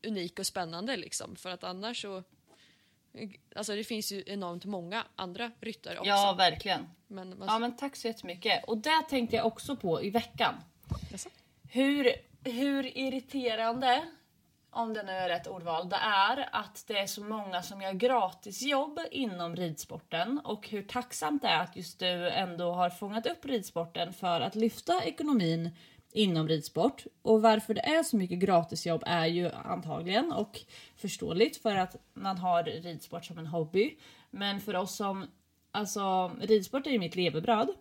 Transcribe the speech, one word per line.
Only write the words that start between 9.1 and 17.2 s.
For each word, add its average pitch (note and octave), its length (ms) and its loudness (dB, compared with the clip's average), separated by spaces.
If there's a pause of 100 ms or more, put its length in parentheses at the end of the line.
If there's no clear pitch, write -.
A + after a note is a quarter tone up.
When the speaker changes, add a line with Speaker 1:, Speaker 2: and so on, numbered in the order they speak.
Speaker 2:
jag A3 100 2
också A#3+ 300 -2
på D#3+ 260 0
i G3 80 -2
veckan. A3 440 0 (560)
Speaker 1:
Jaså? G3+ 180 -12 (420)
Speaker 2:
Hur, C#4 420 4 (320)
hur C4+ 540 -2
irriterande, B3+ 1040 2 (680)
om A3+ 240 -2
det G#3+ 80 -4
nu F#3+ 100 -6
är F#3 160 0
rätt F3 180 0
ordval, E3+ 420 -4
det G3 80 0
är G#3+ 560 4
att - 340 -6
det G#3 120 -2
är G3 80 0
så G3+ 180 -8